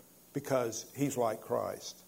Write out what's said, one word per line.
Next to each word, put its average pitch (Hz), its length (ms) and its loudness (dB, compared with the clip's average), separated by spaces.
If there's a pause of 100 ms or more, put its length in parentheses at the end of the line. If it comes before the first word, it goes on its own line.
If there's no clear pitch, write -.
(340)
because 127 520 0 (100)
he's 139 200 0
like 113 240 2
Christ. 107 560 -2 (120)